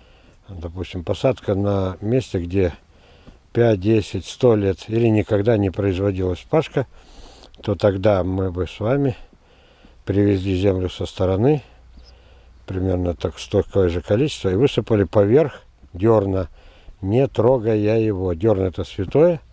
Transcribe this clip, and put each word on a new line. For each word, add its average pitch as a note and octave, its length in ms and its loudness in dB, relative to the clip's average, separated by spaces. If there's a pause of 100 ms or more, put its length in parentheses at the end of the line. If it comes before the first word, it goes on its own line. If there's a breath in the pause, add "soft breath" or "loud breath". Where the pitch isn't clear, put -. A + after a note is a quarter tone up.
(480 soft breath)
допустим, F2 540 -10
посадка F#2+ 520 -2
на G2 460 -2
месте, A2 380 -2
где F2 360 -2 (760 soft breath)
пять, A2+ 280 2
десять, G#2 460 0
сто - 280 2
лет G2 340 0
или A2+ 180 0
никогда G#2+ 500 2
не G2+ 140 2
производилась F#2+ 800 -2
пашка, D3+ 380 0 (760 loud breath)
то G2+ 120 -2
тогда G2 480 2
мы F#2+ 300 -2
бы F2 140 -4
с - 120 -14
вами B2+ 380 -2 (880 soft breath)
привезли G2 500 0
землю F#2 360 0
со - 160 -8
стороны, G2+ 560 0 (1040 soft breath)
примерно F2+ 480 -2
так, - 240 -6
столько F#2+ 500 0
же F2 140 -4
количество, G#2+ 480 -2
и F#2 60 0
высыпали A2+ 480 2
поверх A2 580 2 (320)
дёрна, G2 540 2 (520 soft breath)
не A2+ 280 0
трогая A2 680 2
его. F#2+ 360 0
Дёрн — F#2+ 280 2
это F#2 220 -4
святое D3 560 0 (120)